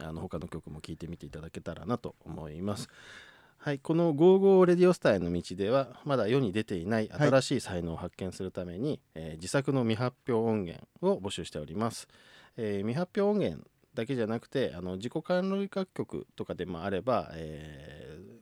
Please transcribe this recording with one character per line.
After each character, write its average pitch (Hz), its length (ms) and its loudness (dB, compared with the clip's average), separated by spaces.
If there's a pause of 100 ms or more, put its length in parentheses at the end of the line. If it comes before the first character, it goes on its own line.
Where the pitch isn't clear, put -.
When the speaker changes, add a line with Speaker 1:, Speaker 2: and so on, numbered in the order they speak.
Speaker 1:
あ 80 120 -8
の、 80 80 -6
他 85 180 -8
の 85 100 -10
曲 82 220 -12
も 76 100 -12
聴 - 120 -10
い 80 40 -10
て 82 100 -10
み 82 100 -8
て - 100 -14
い 73 40 -16
た 78 100 -12
だ 80 100 -14
け 90 100 -12
た 82 140 -8
ら - 120 -14
な 117 120 -2
と - 160 -10 (100)
思 80 260 -10
い 80 120 -10
ま 101 140 -2
す。 139 120 -10 (680)
は 147 140 -4
い。 139 80 -6
こ - 140 0
の 165 200 4
「ゴ 175 220 10
ー - 20 6
ゴ 190 240 8
ー 180 40 8
レ 175 100 6
デ 180 80 6
ィ 180 40 10
オ 180 40 8
ス - 60 -6
タ 147 120 4
ー 110 60 6
へ - 20 4
の 87 140 0
道」 87 240 -2
で 98 140 0
は、 135 340 0
ま 143 120 2
だ 104 120 2
世 131 120 4
に 110 120 2
出 107 120 0
て 101 120 -4
い 85 100 -4
な 110 140 2
い 110 100 -2
新 135 320 4
し - 140 0
い 117 40 0
才 87 220 -4
能 85 120 -2
を - 20 -6
発 90 200 -8
見 92 160 -6
す - 100 -10
る 92 100 -4
た 92 120 -6
め 87 140 -8
に、 131 100 -2
Speaker 2:
は 143 60 -2
い。 - 60 -8 (160)
Speaker 1:
え 80 160 -8
ー、 - 40 -10
自 85 120 -10
作 139 240 0
の 135 100 2
未 113 140 2
発 123 200 -2 (120)
表 113 220 2
音 107 140 0
源 - 220 -10 (160)
を 95 160 2
募 95 120 -6
集 87 140 -6
し - 60 -12
て - 80 -8
お 76 60 -6
り 76 100 -10
ま 110 160 -2
す。 - 180 -12 (480)
え 107 200 -4
ー、 - 20 -2
未 110 160 -2
発 180 260 -2
表 202 120 4
音 214 60 0
源 98 300 -2 (260)
だ 113 120 -4
け 135 80 -2
じ 120 80 0
ゃ 107 40 2
な 113 120 0
く - 100 -16
て、 127 280 0
あ 87 40 -8
の、 92 160 -4
自 107 140 -6
己 156 120 -4
管 185 280 0
理 196 120 0
楽 190 320 -4
曲 - 320 -6 (100)
と 110 80 -6
か 90 100 -6
で 85 100 -4
も 85 200 -4
あ 101 60 -2
れ 95 100 0
ば、 107 340 0
え 78 840 -12 (240)